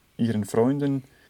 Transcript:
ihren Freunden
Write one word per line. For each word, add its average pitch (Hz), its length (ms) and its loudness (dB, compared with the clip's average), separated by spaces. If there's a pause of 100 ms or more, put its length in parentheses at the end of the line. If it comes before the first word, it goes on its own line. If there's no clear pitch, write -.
(180)
ihren 107 280 0
Freunden 135 580 0 (260)